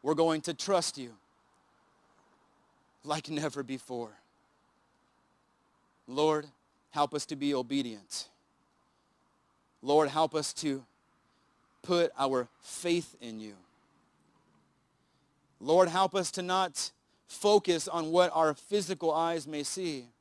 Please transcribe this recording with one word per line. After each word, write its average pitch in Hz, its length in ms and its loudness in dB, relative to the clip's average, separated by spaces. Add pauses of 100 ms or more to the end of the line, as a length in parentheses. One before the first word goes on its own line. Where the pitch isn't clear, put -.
We're 143 100 0
going 160 300 2
to 170 100 -6
trust 175 460 -2
you 120 160 -14 (1900)
like 151 280 -6
never 147 320 -6
before. 120 500 -10 (1900)
Lord, 147 400 0 (440)
help 147 240 0
us 147 120 -4
to 156 80 -8
be 143 200 -2
obedient. 123 720 -6 (1500)
Lord, 143 300 4
help 156 240 0
us 151 200 -2
to 135 300 -4 (960)
put 175 380 2
our 131 280 0 (140)
faith - 640 -4
in 110 180 -10
you. 107 140 -14 (2000)
Lord, 175 300 6
help 185 260 0
us 185 180 0
to 185 100 -6
not 185 480 -2 (360)
focus 196 600 2
on 160 240 -4
what 180 220 6
our 160 180 4
physical 170 640 -2
eyes 165 320 0
may 151 160 -6
see 143 460 -6 (120)